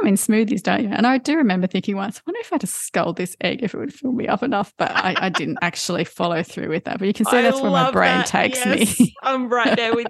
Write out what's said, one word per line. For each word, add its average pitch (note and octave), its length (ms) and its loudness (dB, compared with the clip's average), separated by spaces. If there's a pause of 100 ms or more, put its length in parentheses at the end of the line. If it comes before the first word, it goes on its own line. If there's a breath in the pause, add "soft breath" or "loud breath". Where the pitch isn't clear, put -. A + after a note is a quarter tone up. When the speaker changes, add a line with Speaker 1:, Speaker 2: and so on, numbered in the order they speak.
Speaker 1:
'em C#4 60 2
in G3 80 6
smoothies, G#3+ 480 2
don't F#3+ 200 0
you? G#3 60 -2
And G3+ 160 2
I C4 120 4
do C#4+ 180 0
remember F#3+ 320 2
thinking G3 300 -2
once, G3 220 -6
"I - 60 -20
wonder G4 140 -6
if A4+ 140 -8
I - 20 0
had C#4+ 60 -2
to F#3+ 60 -2
scald - 500 -4
this F3+ 240 -6
egg, - 200 -2
if G#3+ 120 -4
it - 40 -10
would - 160 -8
fill B3+ 200 -4
me - 160 -2
up - 120 0
enough." A3 360 -2
But - 140 -2
I, - 260 0
I F#3+ 120 0
didn't D#3 300 -4
Speaker 2:
<laughs> - 20 -8
Speaker 1:
actually F3 440 -2
follow E3+ 360 -2
through - 280 -8
with D#3+ 160 -4
that. - 140 -4
But F#3+ 100 -2
you G#3+ 40 0
can A3 120 0
see B3 120 4
Speaker 2:
I B3 40 4
Speaker 1:
that's B3+ 200 2
where C4+ 100 0
my - 120 4
Speaker 2:
love C4 100 2
Speaker 1:
brain F#3 260 4
Speaker 2:
that. - 80 0
Speaker 1:
takes B3+ 380 0
Speaker 2:
Yes. - 360 2
Speaker 1:
me. - 160 4
<laughs> - 40 -20
Speaker 2:
I'm B3+ 280 -2
right A#3 260 2
there A3+ 180 0
with A#3 160 0